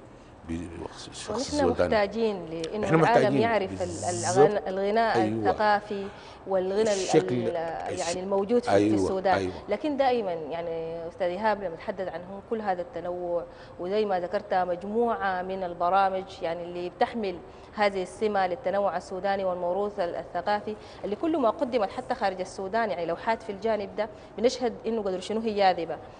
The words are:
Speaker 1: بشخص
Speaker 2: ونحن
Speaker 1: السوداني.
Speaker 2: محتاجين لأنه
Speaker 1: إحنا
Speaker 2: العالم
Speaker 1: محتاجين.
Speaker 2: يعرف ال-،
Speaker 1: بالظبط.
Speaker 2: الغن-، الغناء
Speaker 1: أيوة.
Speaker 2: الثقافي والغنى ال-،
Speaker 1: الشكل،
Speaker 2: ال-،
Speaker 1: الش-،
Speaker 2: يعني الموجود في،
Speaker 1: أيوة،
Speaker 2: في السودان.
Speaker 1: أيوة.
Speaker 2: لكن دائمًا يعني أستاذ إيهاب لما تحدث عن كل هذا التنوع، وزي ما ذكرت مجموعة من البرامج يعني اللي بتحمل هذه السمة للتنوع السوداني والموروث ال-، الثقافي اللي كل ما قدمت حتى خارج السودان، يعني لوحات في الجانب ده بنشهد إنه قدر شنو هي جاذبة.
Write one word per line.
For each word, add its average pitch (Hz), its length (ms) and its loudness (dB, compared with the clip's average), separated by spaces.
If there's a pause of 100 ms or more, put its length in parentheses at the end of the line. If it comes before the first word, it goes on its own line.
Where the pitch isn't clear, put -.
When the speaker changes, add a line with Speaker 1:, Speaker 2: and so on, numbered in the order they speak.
(480)
Speaker 1:
بشخص - 800 -10
Speaker 2:
ونحن 214 120 -4
Speaker 1:
السوداني. 277 540 2
Speaker 2:
محتاجين 202 520 0
لأنه 165 400 -4
Speaker 1:
إحنا 151 120 6
Speaker 2:
العالم - 20 4
Speaker 1:
محتاجين. - 400 6
Speaker 2:
يعرف 196 320 2
ال-، 190 60 -6
Speaker 1:
بالظبط. 180 600 0
Speaker 2:
الغن-، 208 300 6
الغناء 202 480 2
Speaker 1:
أيوة. 220 220 2
Speaker 2:
الثقافي 208 680 2 (400)
والغنى 190 360 2
ال-، 220 60 4
Speaker 1:
الشكل، 190 460 2
Speaker 2:
ال-، - 220 0
Speaker 1:
الش-، 165 520 -4
Speaker 2:
يعني 175 120 -2
الموجود 196 440 2
في، - 60 0
Speaker 1:
أيوة، 208 260 6
Speaker 2:
في 196 60 2
السودان. 190 320 2
Speaker 1:
أيوة. 95 180 0 (160)
Speaker 2:
لكن 285 280 -2
دائمًا 247 360 2
يعني 165 760 -6
أستاذ 180 180 -4
إيهاب 202 360 0
لما 170 140 -6
تحدث 190 320 -6
عن 165 120 -6 (300)
كل 226 100 -2
هذا 185 220 -2
التنوع، 175 640 -4 (360)
وزي 196 240 0
ما 190 160 0
ذكرت 196 340 -2
مجموعة 190 880 0
من 190 200 -4
البرامج 185 640 2 (180)
يعني 170 220 -4
اللي 175 240 -6
بتحمل 196 480 0 (380)
هذه 202 280 2
السمة 196 440 0
للتنوع 180 500 0
السوداني 196 480 -2
والموروث 185 560 0
ال-، 175 140 0
الثقافي 208 600 -2 (300)
اللي 202 120 -2
كل 330 220 0
ما 233 120 6
قدمت 226 400 0
حتى 254 240 -6
خارج 190 260 0
السودان، 196 500 -2
يعني 170 160 -2
لوحات 226 360 0
في 208 100 -6
الجانب 214 440 -2
ده 220 120 0 (300)
بنشهد 240 340 2 (140)
إنه 226 160 0
قدر 185 180 0
شنو 208 200 -2
هي 226 140 0
جاذبة. 175 420 4 (240)